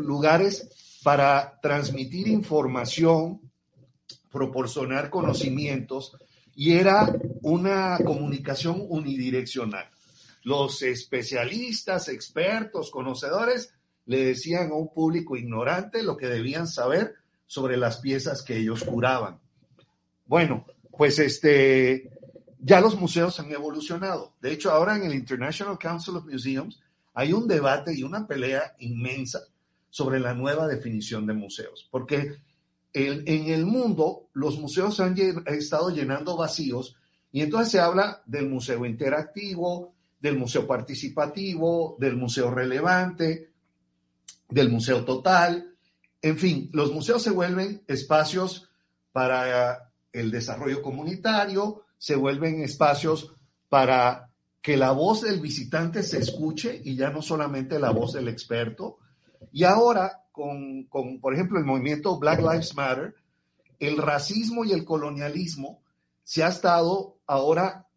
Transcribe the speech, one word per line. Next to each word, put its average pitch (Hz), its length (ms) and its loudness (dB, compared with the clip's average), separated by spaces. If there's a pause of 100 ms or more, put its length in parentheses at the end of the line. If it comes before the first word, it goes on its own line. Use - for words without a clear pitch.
lugares 156 1040 0
para 143 560 4
transmitir 143 680 -2
información, 160 1120 2 (920)
proporcionar 131 800 -4
conocimientos, 135 1080 -4 (400)
y 151 160 4
era 196 420 6 (280)
una 180 640 2
comunicación 147 840 -4
unidireccional. 127 1000 -4 (520)
Los 139 400 -2
especialistas, 135 1300 -4
expertos, 185 800 -4
conocedores, 170 840 -4 (320)
le 131 180 0
decían 156 460 0
a 151 60 -4
un 156 160 -4
público 160 440 0
ignorante 131 640 -2
lo 185 140 -2
que 135 100 -6
debían 127 400 -2
saber 160 480 0 (320)
sobre 131 300 -2
las 117 220 0
piezas 131 440 -4
que 117 140 -6
ellos 110 260 -2
curaban. 117 580 -2 (880)
Bueno, 165 380 2 (320)
pues, 147 220 4
este, 135 920 6 (500)
ya 180 200 10
los 208 180 6
museos 170 420 0
han 147 120 -12
evolucionado. 156 880 -6
De 135 120 -4
hecho, 156 180 -2
ahora 175 260 4
en 202 60 -2
el 160 120 -2
International 139 640 -4
Council 170 380 -6
of 151 80 -10
Museums 135 560 -6 (320)
hay 135 200 0
un 226 140 2
debate 147 480 2
y 131 80 -4
una 202 240 -8
pelea 135 520 -4
inmensa 123 640 -8 (500)
sobre 131 280 0
la 123 160 -2
nueva 143 320 -2
definición 113 600 -4
de 107 80 -2
museos, 101 560 -10
porque 143 460 -4 (580)
el, 143 320 -2
en 156 220 0
el 160 180 2
mundo, 202 680 0
los 147 260 -2
museos 185 420 -2
han 185 140 2
llen-, 180 320 0
estado 151 440 -2
llenando 151 460 -2
vacíos, 139 600 -4 (340)
y 139 120 -2
entonces 220 300 2
se 190 80 6
habla 185 440 2
del 135 240 -4
museo 123 380 -4
interactivo, 170 1080 -4 (280)
del 143 180 0
museo 123 280 -2
participativo, 160 1300 -2
del 127 180 0
museo 123 340 0
relevante, 165 1000 0 (960)
del 127 220 4
museo 120 340 0
total. 175 720 2 (480)
En 156 160 2
fin, 156 340 0
los 143 200 2
museos 220 300 0
se 226 80 0
vuelven 185 580 -2
espacios 156 800 0 (420)
para 127 760 0 (220)
el 117 180 -4
desarrollo 120 500 -4
comunitario, 196 1000 -2 (160)
se - 160 -4
vuelven 139 480 0
espacios 151 680 0 (360)
para 127 640 4 (320)
que 147 140 2
la 131 160 4
voz 190 300 2
del 208 180 0
visitante 160 640 -4
se - 160 -4
escuche - 640 -4
y 135 120 -6
ya 135 140 0
no 151 100 -6
solamente 147 580 -4
la 135 120 2
voz 117 220 0
del 131 160 -6
experto. 117 680 -6 (540)
Y 147 120 2
ahora, 202 680 4
con, 139 520 -10
con, 131 360 -6
por 135 140 -2
ejemplo, 180 240 0
el 151 80 0
movimiento 147 520 0
Black 156 220 2
Lives 165 340 0
Matter, 139 400 -4 (640)
el 151 200 -2
racismo 208 680 -2
y 202 80 0
el 165 120 0
colonialismo 147 1000 -6 (400)
se - 200 -2
ha 165 60 4
estado 180 800 2
ahora, 156 720 0